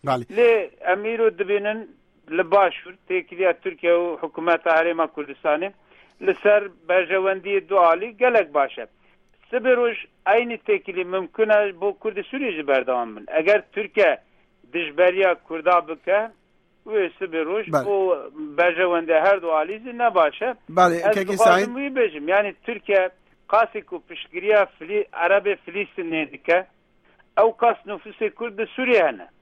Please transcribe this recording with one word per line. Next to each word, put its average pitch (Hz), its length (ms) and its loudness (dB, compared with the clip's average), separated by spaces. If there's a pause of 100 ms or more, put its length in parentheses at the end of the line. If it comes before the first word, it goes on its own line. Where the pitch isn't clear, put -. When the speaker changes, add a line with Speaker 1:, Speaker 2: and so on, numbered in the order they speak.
Speaker 1:
بەڵێ. 135 180 -2 (120)
Speaker 2:
لێ 233 160 6 (340)
ئەمیر 208 360 -2
و 220 160 4
دبینن 208 420 -2 (560)
لە 185 160 0
باشوور، 185 420 2 (140)
تێکیلیا 185 440 -2 (100)
تورکیا 175 380 0
و 175 220 -4
حکوومەتە 165 560 -2
هەرێما 165 360 0
کوردستانی 151 560 -4 (560)
لەسەر 202 360 2 (260)
بەرژەوەندی 190 840 0
دوعالی 185 400 4 (120)
گەلک 226 340 2
باشە. 135 280 -2 (680)
سبێ 247 280 2
ڕۆژ 233 200 0 (300)
ئەینی 233 380 2
تێکیلی 185 380 -2 (100)
ممکنە 214 440 0 (220)
بۆ 196 80 -2 (120)
کوردی 202 300 -6
سووریژی 220 400 -6
بەردەوام 127 440 0
بن. 104 100 -18 (120)
ئەگەر 185 240 2 (140)
تورکیا 202 360 0 (640)
دژبەریا 175 580 2 (160)
کووردا 165 320 0 (100)
بکە، 170 320 -2 (680)
وێ 214 120 0 (160)
سبێ 165 300 -6
ڕۆژ 202 260 -4
Speaker 1:
بەڵێ. 135 120 0
Speaker 2:
بۆ 202 100 0 (640)
بەرژەوەندی 170 680 2
هەردوو 170 300 2
ئالیزی 214 360 -4 (100)
نەباشە. 202 480 0 (280)
Speaker 1:
بەڵێ، 175 260 4
Speaker 2:
ئەس 214 120 2
Speaker 1:
کاکی 196 200 -4
Speaker 2:
دخوازم 185 140 6
Speaker 1:
سعید. 190 260 4
Speaker 2:
وی 277 200 -6
بێژم، 160 280 -2 (100)
یعنی 208 160 2 (160)
تورکیا 190 360 0 (500)
قاسێک 220 400 0
و 170 160 -12
پشتگیریە 196 520 -2 (140)
فلی-، 196 340 -6 (140)
عەرەبێ 196 320 2 (100)
فلیستینێ 170 580 -8 (100)
دکە، 165 260 0 (800)
ئەو 220 100 6 (120)
قاس 233 180 2 (120)
نفوسێ 208 380 -8 (100)
کورد 233 200 -10 (160)
سووریە 247 340 2
هەنە. 95 180 -8 (160)